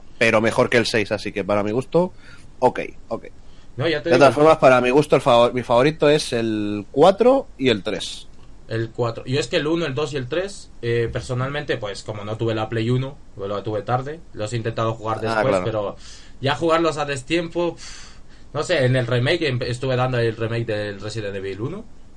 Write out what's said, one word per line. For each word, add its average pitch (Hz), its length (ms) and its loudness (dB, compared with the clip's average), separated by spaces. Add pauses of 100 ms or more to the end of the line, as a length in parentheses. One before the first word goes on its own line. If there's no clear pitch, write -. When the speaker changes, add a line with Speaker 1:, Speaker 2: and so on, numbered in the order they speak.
(180)
Speaker 1:
pero 113 220 6
mejor 113 280 2
que - 80 2
el 113 100 4
seis, 110 260 0
así 104 200 -4
que 98 120 -4
para 101 180 0
mi 104 80 -2
gusto, 165 420 0 (460)
ok, 127 220 2 (280)
ok. 113 180 -8 (500)
Speaker 2:
No, 135 120 -4
ya 151 140 -2
te 170 80 -2
Speaker 1:
De 165 60 4
Speaker 2:
digo. - 20 4
Speaker 1:
todas 135 160 8
formas, 151 240 6
para 127 220 8
mi 123 100 2
gusto, 147 260 4
el 131 60 2
favor-, 120 320 6
mi 123 80 -2
favorito 147 460 4
es 151 240 2
el 107 580 -2
cuatro 208 560 4 (100)
y 135 120 2
el 104 160 2
tres. - 420 -6 (400)
Speaker 2:
El 113 240 -4
cuatro. 113 340 -4
Yo 131 140 -2
es 160 80 -2
que 180 100 -4
el 147 120 0
uno, 170 180 0
el 135 80 -6
dos 147 200 -4
y - 20 -2
el 127 100 -6
tres, 180 440 -6 (120)
eh, 117 300 0
personalmente, 131 640 -4
pues 101 260 -8
como 104 220 -10
no 107 120 -6
tuve 113 200 0
la 110 120 -4
Play 113 220 -2
uno, 131 260 -2 (200)
pues, 98 120 -8
la 101 140 -4
tuve 107 200 -4
tarde, 131 380 -4 (120)
los 107 200 -6
he 120 40 -4
intentado 113 380 -2
jugar 110 240 -4
Speaker 1:
Ah, 113 180 -2
Speaker 2:
después, 107 120 2
Speaker 1:
claro. 95 160 2
Speaker 2:
pero 104 320 -4 (440)
ya 135 160 0
jugarlos 160 420 2
a 147 60 -2
destiempo, 165 720 -2
pff, - 320 -16 (440)
no 147 120 -4
sé, 156 200 2
en 127 120 4
el 120 100 0
remake, 127 420 0
em-, 123 140 -2
estuve 127 320 -4
dando 127 240 0
el 113 180 0
remake 113 300 -2
del 104 340 -4
Resident 101 360 -6
Evil 98 240 -6
uno, 175 240 -8 (320)